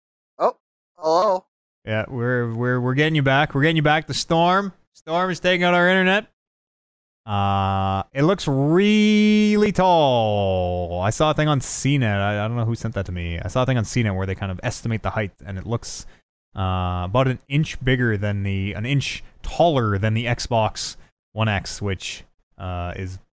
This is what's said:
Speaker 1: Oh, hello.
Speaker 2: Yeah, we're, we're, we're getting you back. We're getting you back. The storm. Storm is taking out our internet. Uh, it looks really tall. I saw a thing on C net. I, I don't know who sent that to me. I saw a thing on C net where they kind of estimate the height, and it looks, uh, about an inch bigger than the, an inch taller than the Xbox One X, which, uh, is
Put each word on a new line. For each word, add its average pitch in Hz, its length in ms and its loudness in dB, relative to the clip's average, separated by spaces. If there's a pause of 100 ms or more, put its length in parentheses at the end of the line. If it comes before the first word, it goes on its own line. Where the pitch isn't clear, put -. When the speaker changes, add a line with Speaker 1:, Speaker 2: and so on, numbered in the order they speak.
(380)
Speaker 1:
Oh, 214 180 0 (400)
hello. 185 480 0 (400)
Speaker 2:
Yeah, 110 240 -2
we're, 120 460 -2
we're, 123 260 0
we're 127 140 0
getting 156 200 2
you 151 80 2
back. 135 320 2
We're 139 80 2
getting 160 140 2
you 156 60 2
back. 151 240 2
The 131 80 -8
storm. 180 580 0 (220)
Storm 180 360 -2
is 165 100 -6
taking 180 240 2
out 175 100 4
our 175 140 6
internet. 190 380 4 (1000)
Uh, 98 800 0 (120)
it 139 80 0
looks 175 260 2
really 208 1200 4
tall. 101 1300 2
I 98 100 2
saw 156 200 2
a 151 40 2
thing 151 140 0
on 143 120 2
C - 380 -2
net. 104 220 0
I, 104 240 -2
I 110 40 -2
don't 120 80 -4
know 117 80 -2
who 113 100 -2
sent 113 200 -8
that 95 120 -4
to 92 60 -10
me. 85 260 -6
I 92 100 -8
saw 127 140 0
a 123 40 0
thing 131 100 0
on 107 80 0
C 123 180 -2
net 104 120 0
where 95 120 -2
they 95 80 -2
kind 98 160 -6
of 90 120 -8
estimate 117 400 -4
the 95 80 -4
height, 104 220 -4 (120)
and 95 140 -10
it 92 80 -12
looks, - 400 -8 (500)
uh, 92 480 -2
about 123 240 0
an 123 100 -4 (100)
inch 147 360 -2
bigger 123 320 2
than 101 280 -2
the, 98 280 -2
an 107 140 -8
inch 135 360 -2 (200)
taller 123 560 0
than 110 160 0
the 117 100 -2
Xbox 117 720 -2 (360)
One 110 160 -2
X, 98 340 -4
which, - 420 -6 (320)
uh, 90 400 -8
is 95 220 -10 (160)